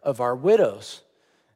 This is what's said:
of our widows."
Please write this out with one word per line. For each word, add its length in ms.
of 180
our 160
widows." 680